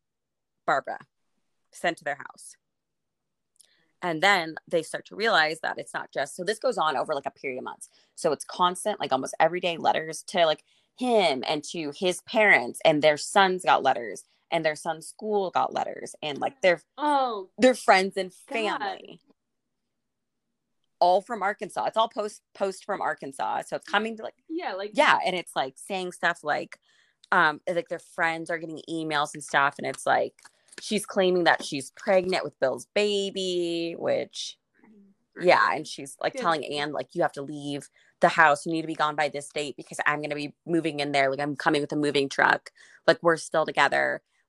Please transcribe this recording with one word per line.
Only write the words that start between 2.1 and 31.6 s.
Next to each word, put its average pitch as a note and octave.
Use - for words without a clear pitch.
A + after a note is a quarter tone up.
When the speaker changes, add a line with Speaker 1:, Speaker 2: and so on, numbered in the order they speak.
Speaker 1:
house. -
And E3
then E3+
they E3+
start -
to F3+
realize E3+
that -
it's -
not -
just, C#3+
so F3+
this G#3+
goes A#3+
on D#3
over, D3+
like, C#3
a -
period B2+
of A#2+
months. -
So D#3+
it's -
constant, F3+
like, C#3+
almost C3
every E3+
day E3+
letters D#3+
to, F3
like, D#3
him G3+
and D3+
to D#3
his F3+
parents, E3+
and D3+
their D3+
sons F#3
got C3+
letters, A#2
and D#3+
their D3+
son's D#3+
school G3+
got -
letters, -
and, D3
like, -
their, F3
Speaker 2:
Oh, C#4
Speaker 1:
their B3
friends F#3+
and F#3
Speaker 2:
God. G#3+
Speaker 1:
family. F#3+
All F3+
from G#3+
Arkansas. F#3+
It's D#3
all A3+
post, G#3+
post G3
from F#3+
Arkansas. C#3
So D3+
it's -
coming G#3+
to, A3
like, -
Speaker 2:
Yeah, D#4+
like, G3+
Speaker 1:
yeah, A#3+
and F3+
it's, -
like, C3+
saying F#3
stuff E3+
like, D3
um, D#3+
like, E3+
their E3
friends E3
are E3+
getting D#3+
emails D#3
and D3+
stuff, C#3+
and C3+
it's, -
like, A#2+
she's G#3
claiming F3+
that D3